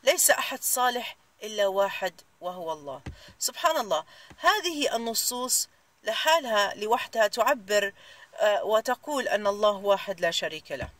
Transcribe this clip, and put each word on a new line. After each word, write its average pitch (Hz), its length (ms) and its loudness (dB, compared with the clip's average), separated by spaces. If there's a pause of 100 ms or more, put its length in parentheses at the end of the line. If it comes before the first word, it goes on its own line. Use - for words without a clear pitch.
ليس 302 280 4
أحد - 320 -2
صالح 247 540 -2 (260)
إلا 208 240 0
واحد 190 540 -2 (200)
وهو 175 320 -8
الله". 143 280 -12 (380)
سبحان 320 380 -2
الله، 180 260 -2 (340)
هذه 330 580 0
النصوص 233 760 -2 (340)
لحالها 220 720 2
لوحدها 214 520 2
تعبر، 208 680 2 (420)
آه، 208 280 2
وتقول 247 640 0
أن 208 200 0
الله 208 240 4
واحد 196 480 0
لا 170 120 2
شريك 156 400 -6
له. 127 180 -8 (100)